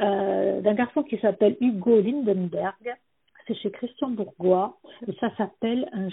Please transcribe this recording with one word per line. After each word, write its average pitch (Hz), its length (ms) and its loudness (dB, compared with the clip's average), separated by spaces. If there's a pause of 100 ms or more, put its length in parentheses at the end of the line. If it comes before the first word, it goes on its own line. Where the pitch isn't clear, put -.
euh, 196 640 -2
d'un 208 120 2
garçon 247 280 -2
qui - 160 -4
s'appelle 202 420 2
Hugo 233 400 4
Lindenberg, 196 960 -2 (500)
C'est 226 80 -2
chez - 160 -6
Christian 247 400 -6
Bourgois 185 680 0 (280)
et 202 140 -4
ça 233 160 0
s'appelle 226 560 -2
Un 190 200 -4